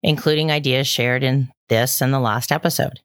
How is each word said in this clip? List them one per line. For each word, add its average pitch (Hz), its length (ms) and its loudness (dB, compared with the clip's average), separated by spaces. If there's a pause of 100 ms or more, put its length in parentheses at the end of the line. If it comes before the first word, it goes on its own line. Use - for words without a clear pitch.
including 156 500 0
ideas 135 340 0
shared 123 380 0
in 131 260 0 (180)
this 117 320 2
and 135 140 0
the 135 60 0
last 120 320 -2
episode. - 520 -2